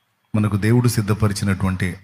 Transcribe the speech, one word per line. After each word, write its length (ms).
మనకు 220
దేవుడు 320
సిద్ధపరిచినటువంటి 1160